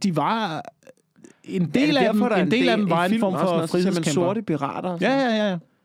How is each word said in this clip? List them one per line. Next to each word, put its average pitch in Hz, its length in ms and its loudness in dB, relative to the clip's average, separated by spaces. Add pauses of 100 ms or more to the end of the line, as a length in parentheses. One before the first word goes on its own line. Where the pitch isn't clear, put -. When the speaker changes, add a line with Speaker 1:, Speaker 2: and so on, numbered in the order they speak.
Speaker 1:
de 180 140 0
var 165 460 -2 (840)
en 185 180 -2
Speaker 2:
Er 160 40 0
det 139 80 -6
Speaker 1:
del 294 220 2
af 262 80 4
Speaker 2:
derfor, 214 140 2
Speaker 1:
dem, 240 100 2
Speaker 2:
der 214 80 2
er 180 40 2
Speaker 1:
en 180 60 2
Speaker 2:
en - 40 0
Speaker 1:
del 247 180 2
af 226 80 2
Speaker 2:
del 208 100 0
Speaker 1:
dem 170 40 0
var 170 120 2
Speaker 2:
i 180 40 2
Speaker 1:
en 190 40 2
Speaker 2:
filmen 226 100 0
Speaker 1:
form 190 140 0
Speaker 2:
også, 160 120 0
Speaker 1:
for 175 120 2
Speaker 2:
når 165 80 -2
så 160 60 -8
ser 180 60 0
man 180 60 2 (100)
Speaker 1:
frihedskæmper. 165 180 0 (140)
Speaker 2:
sorte 214 160 -2
pirater 147 480 -4
og 170 100 -6
sådan 254 180 0
Speaker 1:
Ja, 269 60 0
Speaker 2:
noget? 226 140 0
Speaker 1:
ja, 214 60 0
ja, 202 60 0
ja. 175 80 -4 (260)